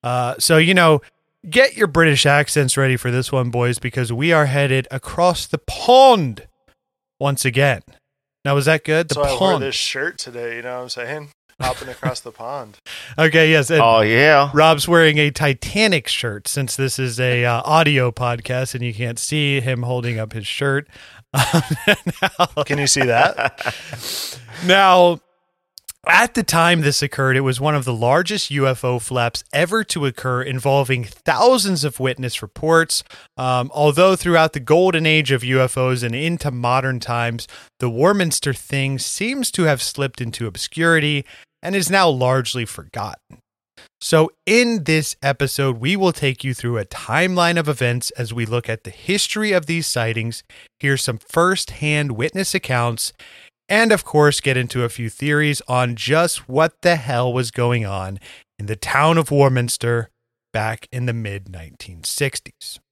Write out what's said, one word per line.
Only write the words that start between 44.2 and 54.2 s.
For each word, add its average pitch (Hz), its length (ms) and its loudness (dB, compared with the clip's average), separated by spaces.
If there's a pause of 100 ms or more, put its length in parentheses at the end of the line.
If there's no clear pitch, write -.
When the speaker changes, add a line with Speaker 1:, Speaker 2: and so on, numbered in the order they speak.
Speaker 1:
in 226 380 2
this 156 400 0
episode, 135 560 -2
we 135 160 0
will 190 180 2
take 135 300 -4
you 131 120 -4
through 120 240 -4
a 101 60 -6
timeline 170 720 0
of 160 120 -2
events 123 440 -2
as 113 220 -8
we 117 100 -4
look 117 240 -4
at 113 140 -6
the - 80 -14
history 208 640 -4
of 175 140 0
these 165 200 -4
sightings, 113 560 -4 (380)
hear 139 160 0
some 127 220 -6
first-hand 151 920 -2
witness 143 400 -4
accounts, 120 600 -2 (560)
and 214 240 2
of 196 120 0
course, 147 360 4